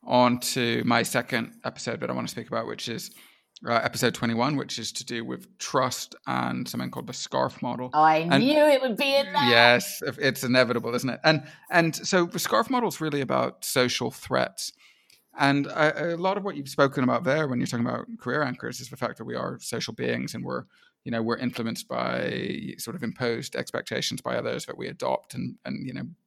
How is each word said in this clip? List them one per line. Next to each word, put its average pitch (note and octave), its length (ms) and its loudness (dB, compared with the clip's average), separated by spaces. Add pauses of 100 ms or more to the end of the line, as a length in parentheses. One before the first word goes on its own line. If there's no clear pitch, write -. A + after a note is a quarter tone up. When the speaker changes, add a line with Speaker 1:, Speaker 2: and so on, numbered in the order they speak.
Speaker 1:
on B2 360 4
to A#2+ 440 0
my A#2 180 4
second A#2 600 -2
episode A#2 360 -6
that B2 100 -4
I - 20 -4
wanna B2 160 -4
speak - 200 -10
about, A#2 180 -4
which A2+ 220 -8
is, A2 220 -8 (560)
uh, A#2 60 0
episode A#2 400 2
twenty-one, A#2+ 440 0
which - 220 -6
is A2 140 -8
to - 120 -10
do A#2 200 -6
with - 320 -10
trust - 580 -2 (120)
and B2+ 420 -2
something B2+ 220 -6
called B2+ 160 -10
the B2 80 -10
scarf - 480 -2
model. B2 320 -6
Speaker 2:
I D#3 240 6
Speaker 1:
And E3 260 6
Speaker 2:
knew D4 220 6
it C#4 160 6
would A3+ 160 -2
be C#4 180 2
in C#4 160 2
there. C#4+ 140 4
Speaker 1:
Yes, A#2+ 560 8
if, C#3 160 -4
it's C3+ 260 0
inevitable, A#2+ 500 4
isn't B2 140 -2
it? - 160 -6
And, D#3+ 180 6 (280)
and E3 260 4
so F3+ 300 2
the - 120 -6
scarf A#3 300 2
model A#3+ 220 0
is - 100 -10
really D3 220 -2
about B2+ 420 -2
social B2 460 0
threats. - 600 -2 (680)
And C#3+ 280 4
a, D#3 480 0
a - 20 -6
lot F#3+ 220 0
of G3 60 -8
what F#3 120 -6
you've C#3 120 -10
spoken C#3 360 2
about B2 200 2
there D3+ 220 2
when B2+ 120 -2
you're B2 80 -2
talking A#2+ 200 -2
about A#2+ 200 -4 (120)
career C3+ 240 -2
anchors B2 380 -6
is A#2+ 80 -14
the - 80 -14
fact - 220 -6
that A2+ 60 -12
we A#2+ 100 -8
are C3 260 -4
social - 320 -6
beings B2 420 -4
and C3 100 -8
we're, B2+ 200 -6 (400)
you B2+ 60 -8
know, A#2 120 -2
we're A2+ 140 0
influenced A#2 520 -6
by - 880 -4
sort - 180 -10
of - 60 -8
imposed A#2 520 -4
expectations - 680 -4
by B2 160 -4
others A#2+ 300 -4
that - 100 -10
we B2+ 100 -10
adopt - 480 -4
and, B2 300 -8
and, - 220 -8
you B2+ 60 -10
know E3 160 -10 (180)